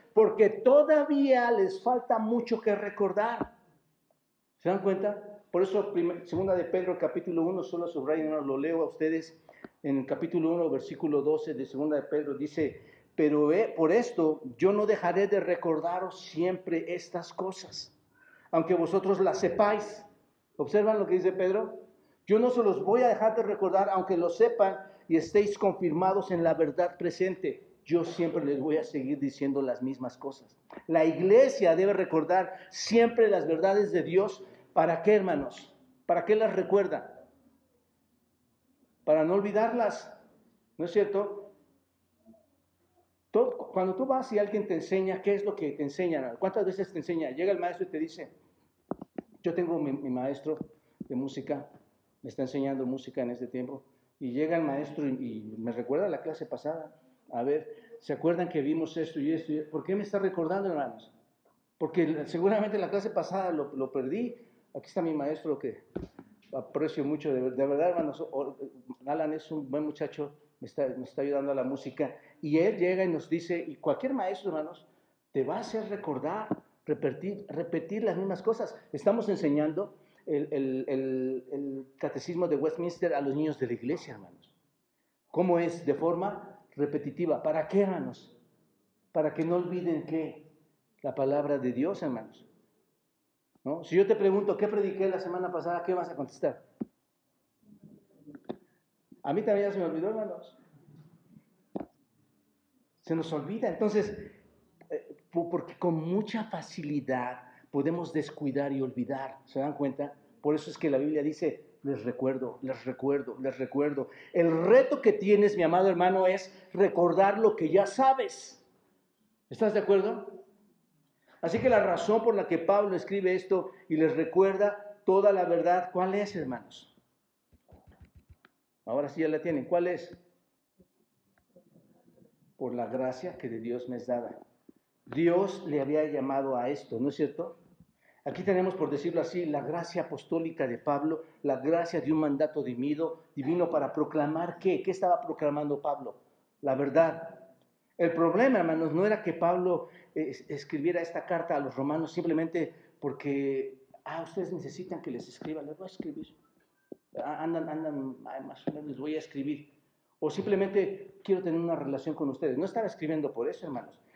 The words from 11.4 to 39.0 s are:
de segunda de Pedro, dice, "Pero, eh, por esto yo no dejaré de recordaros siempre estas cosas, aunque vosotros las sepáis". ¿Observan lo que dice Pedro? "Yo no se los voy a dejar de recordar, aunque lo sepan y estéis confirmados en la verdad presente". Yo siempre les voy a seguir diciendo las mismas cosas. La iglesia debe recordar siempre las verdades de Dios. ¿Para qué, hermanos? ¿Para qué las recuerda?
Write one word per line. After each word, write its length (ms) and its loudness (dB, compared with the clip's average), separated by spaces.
de 120 -6
segunda 300 -2
de 80 -2
Pedro, 340 -4
dice, 440 -4
"Pero, 380 4
eh, 200 2
por 200 4
esto 480 2
yo 160 6
no 120 2
dejaré 420 4
de 120 2
recordaros 800 -2
siempre 760 -2
estas 400 -8
cosas, 640 -10
aunque 220 4
vosotros 480 2
las 180 4
sepáis". 640 2
¿Observan 420 4
lo 60 0
que 100 2
dice 160 2
Pedro? 480 0
"Yo 140 6
no 100 4
se 140 4
los 200 4
voy 180 4
a 80 6
dejar 260 4
de 80 2
recordar, 460 2
aunque 280 2
lo 120 2
sepan 480 4
y 100 4
estéis 400 2
confirmados 720 2
en 120 2
la 100 4
verdad 440 0
presente". 720 -2
Yo 200 2
siempre 400 -2
les 160 0
voy 160 2
a 60 0
seguir 360 -4
diciendo 420 -2
las 220 -2
mismas 340 -6
cosas. 400 -14
La 160 4
iglesia 720 6
debe 160 4
recordar 640 2
siempre 580 4
las 160 2
verdades 460 4
de 120 2
Dios. 440 0
¿Para 320 2
qué, 100 8
hermanos? 640 0
¿Para 200 2
qué 100 4
las 200 2
recuerda? 720 0